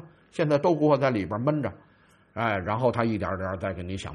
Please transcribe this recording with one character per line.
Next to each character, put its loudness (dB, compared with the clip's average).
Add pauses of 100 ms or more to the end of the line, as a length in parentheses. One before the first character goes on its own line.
(300)
现 0
在 4
都 4
给 2
我 6
在 2
里 0
边 -4
闷 0
着。 -4 (600)
哎， 0
然 -2
后 2
他 0
一 0
点 -4
点 -6
再 -4
给 -10
你 -8
想 -10